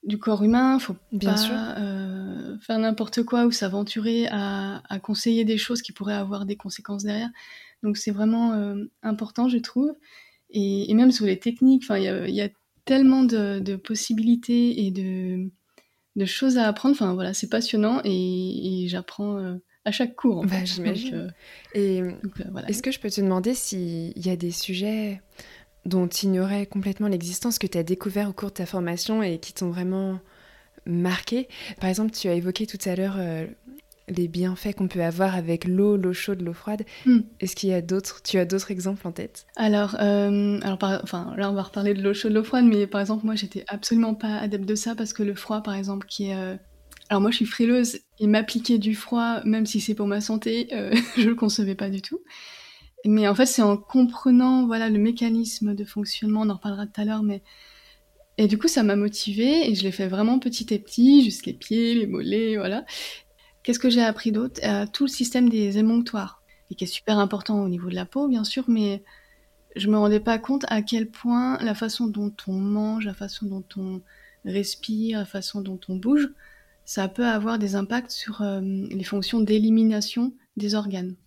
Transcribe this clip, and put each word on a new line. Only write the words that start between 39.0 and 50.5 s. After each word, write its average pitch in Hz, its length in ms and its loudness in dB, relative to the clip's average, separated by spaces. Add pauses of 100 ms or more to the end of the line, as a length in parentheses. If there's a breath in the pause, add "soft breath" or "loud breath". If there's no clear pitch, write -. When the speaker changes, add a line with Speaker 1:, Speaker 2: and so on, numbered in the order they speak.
Speaker 2:
en - 20 -8
tête ? - 360 -12 (100)
Speaker 1:
Alors, 208 440 0
euh, 202 640 2
alors 196 160 -2
par, 196 240 -2
enfin, - 340 -8
là, 196 140 -2
on 196 40 -2
va 196 80 -2
reparler 202 320 -2
de 190 80 -6
l'eau 202 120 2
chaude, 214 180 -2
l'eau 214 120 2
froide, 247 200 2
mais 208 220 6
par 196 140 -4
exemple, 214 260 -2
moi, 220 80 0
j'étais 208 320 -6
absolument 220 480 0
pas 214 220 -4
adepte 202 300 -4
de 214 100 0
ça 233 180 -4
parce 220 180 -6
que 214 120 -2
le 202 100 -2
froid, 214 300 -6
par 208 100 -6
exemple, 196 340 -6
qui - 200 -6
est, 190 80 -4
euh, 190 200 -6 (520)
alors 202 120 2
moi, 214 120 4
je 233 40 0
suis 233 100 2
frileuse 240 520 2 (220)
et 214 80 4
m'appliquer 220 500 2
du 214 160 0
froid, 233 500 -2
même 220 220 2
si 214 140 -2
c'est 208 140 -2
pour 208 120 -2
ma 202 140 0
santé, 226 520 -2